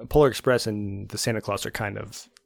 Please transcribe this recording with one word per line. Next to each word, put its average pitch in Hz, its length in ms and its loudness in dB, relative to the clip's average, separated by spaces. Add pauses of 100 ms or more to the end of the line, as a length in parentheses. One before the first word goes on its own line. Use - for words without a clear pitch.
Polar 147 200 8
Express 123 380 2
and 101 420 -4
the 104 100 -8
Santa 110 220 0
Claus 101 240 -4
are 107 60 -6
kind 101 280 -6
of 104 300 -14 (180)